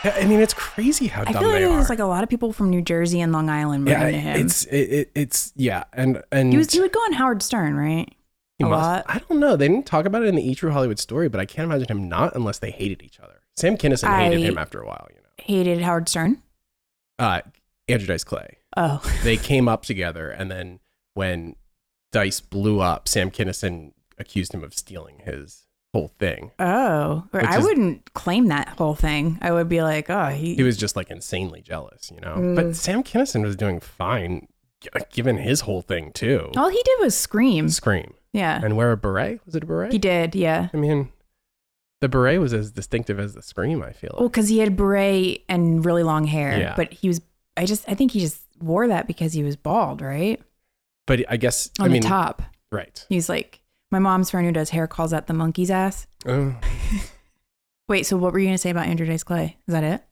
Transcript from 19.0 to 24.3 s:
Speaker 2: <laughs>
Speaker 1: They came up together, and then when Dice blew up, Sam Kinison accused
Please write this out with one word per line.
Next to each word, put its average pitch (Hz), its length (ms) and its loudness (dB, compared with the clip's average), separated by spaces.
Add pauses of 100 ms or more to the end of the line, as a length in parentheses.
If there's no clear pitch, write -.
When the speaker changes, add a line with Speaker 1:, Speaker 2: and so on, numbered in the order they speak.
Speaker 2:
<laughs> - 40 -2
Speaker 1:
They 113 140 2
came 127 320 2
up 110 160 0
together, 82 460 -6
and 92 200 -10
then 90 300 -12 (320)
when 90 440 -4 (560)
Dice 98 280 2
blew 101 400 0
up, 87 260 0
Sam 95 240 0
Kinison 90 640 -6 (260)
accused - 360 -6